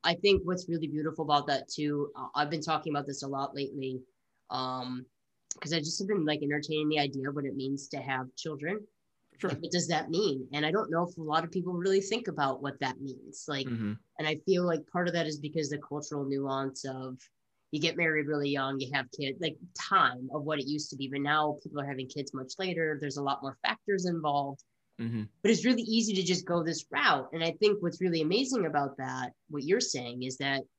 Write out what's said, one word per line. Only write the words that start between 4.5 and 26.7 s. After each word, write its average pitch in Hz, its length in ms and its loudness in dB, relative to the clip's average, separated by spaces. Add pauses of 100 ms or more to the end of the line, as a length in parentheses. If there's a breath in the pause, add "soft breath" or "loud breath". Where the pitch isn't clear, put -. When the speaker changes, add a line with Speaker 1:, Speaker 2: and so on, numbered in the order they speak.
Speaker 1:
um, 127 540 -4 (560)
'cause 147 120 -4
I 170 60 2
just 160 200 -4
have 196 100 -4
been, 196 160 2
like, 151 180 2
entertaining 151 460 0
the 151 100 2
idea 139 300 0
of 143 80 -4
what 143 80 -2
it 135 120 -4
means 135 320 -4
to 147 100 -8
have 131 280 -4 (100)
children. 160 440 -4 (580)
Speaker 2:
Sure. 185 120 0
Speaker 1:
Like, 151 120 -2
what 170 80 -6
does 175 180 2
that 160 220 2
mean? 135 440 0
And 151 100 0
I 156 60 4
don't 202 200 0
know 170 160 2
if 175 120 -10
a 165 40 -8
lot 156 220 2
of 165 60 -6
people 180 240 -2
really 190 260 4
think 226 280 -2
about 139 340 0
what 139 180 -4
that 135 200 0
means. 123 460 -10
Like, 139 200 -2
Speaker 2:
Mm-hmm. 113 260 -2 (260)
Speaker 1:
and 156 100 -2
I 156 80 0 (100)
feel 180 180 4
like 165 160 2 (100)
part 175 180 0
of 165 60 -2
that 165 120 2
is 151 120 -4
because 151 300 -2
the 143 100 -4
cultural 147 460 -4
nuance 135 640 -2
of 131 320 -8 (520)
you 151 100 -2
get 165 180 2
married 156 300 4
really 147 200 2
young, 135 320 0
you 127 140 -4
have 135 180 0
kids, 139 280 -4
like, 160 160 -2 (220)
time 131 540 4
of 147 120 -2
what 151 140 0
it 131 80 -2
used 147 240 -4
to 147 60 -10
be. 135 120 -4
But 139 120 -2
now 151 420 2
people 143 180 -6
are 139 60 -2
having 131 220 -6
kids 135 240 -6
much 131 260 -8
later. 165 420 0
There's 143 180 -4
a 143 40 -2
lot 139 200 0
more 135 200 -8
factors 196 440 2
involved. 143 580 0 (340)
Speaker 2:
Mm-hmm. 113 260 -2 (180)
Speaker 1:
But 208 80 6
it's 214 160 4
really 233 160 4
easy 220 320 4
to 190 80 2
just 175 240 2
go 170 160 2
this 160 280 -2